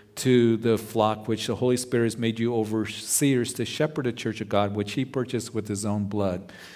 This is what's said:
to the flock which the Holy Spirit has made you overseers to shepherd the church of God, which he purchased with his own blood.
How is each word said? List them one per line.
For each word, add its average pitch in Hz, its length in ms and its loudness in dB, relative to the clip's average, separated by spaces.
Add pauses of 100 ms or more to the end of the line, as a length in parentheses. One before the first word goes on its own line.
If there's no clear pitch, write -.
(160)
to 120 420 6
the 110 200 2
flock 107 520 0
which 110 180 -2
the 113 80 -2
Holy 127 220 2
Spirit 120 280 0
has 113 120 -2
made 113 220 -2
you 117 140 0
overseers 113 1000 0
to 120 100 -4
shepherd 151 420 -2
the 123 60 0
church 110 300 -6
of 104 80 -6
God, 101 260 2
which 104 180 -2
he 131 120 0
purchased 123 480 -4
with 107 160 -4
his 101 160 -4
own 104 200 0
blood. 98 460 -2 (240)